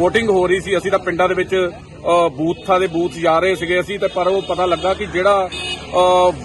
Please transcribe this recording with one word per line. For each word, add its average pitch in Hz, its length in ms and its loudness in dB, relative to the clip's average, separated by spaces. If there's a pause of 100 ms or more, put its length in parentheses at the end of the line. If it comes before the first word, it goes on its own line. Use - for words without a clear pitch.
VOTING 214 300 2
ਹੋ 185 140 4
ਰਹੀ 185 140 2
ਸੀ, 180 160 -2
ਅਸੀਂ 175 140 -2
ਤਾਂ 190 80 2
ਪਿੰਡਾਂ 180 300 0
ਦੇ 185 60 0
ਵਿੱਚ, 185 400 -2
ਅਹ, 170 560 0
ਬੂਥਾਂ 170 500 -2
ਦੇ 190 60 0
ਬੂਥ 170 260 -2
ਜਾ 165 260 2
ਰਹੇ 185 160 2
ਸੀਗੇ 175 260 -2
ਅਸੀਂ, 190 180 -6
ਤੇ 196 80 -2
ਪਰ 185 200 -2
ਉਹ 190 160 0
ਪਤਾ 180 240 -2
ਲੱਗਾ 175 280 0
ਕਿ 202 120 -8
ਜਿਹੜਾ, 185 420 2 (460)
ਅਹ, 180 380 4 (120)